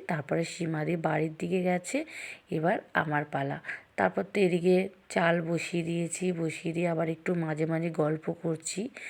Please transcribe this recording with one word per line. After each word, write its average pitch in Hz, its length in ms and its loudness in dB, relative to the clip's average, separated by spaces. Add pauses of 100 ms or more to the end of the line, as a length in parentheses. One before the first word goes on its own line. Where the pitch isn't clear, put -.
তারপরে 160 440 -2
সীমাদি 160 520 -2
বাড়ির 160 420 0
দিকে 180 240 0
গেছে, 180 360 0 (520)
এবার 160 260 2 (180)
আমার 151 360 2
পালা। 143 280 -2 (380)
তারপর 190 280 4
তো - 160 -8
এদিকে 180 360 6 (320)
চাল 170 340 4
বসিয়ে 170 400 -2
দিয়েছি, 170 500 -2
বসিয়ে 165 420 -4
দিয়ে 170 140 2
আবার 165 220 0
একটু 165 240 -4
মাঝে 160 320 0
মাঝে 165 240 0
গল্প 156 360 0 (140)
করছি। 165 400 -4 (300)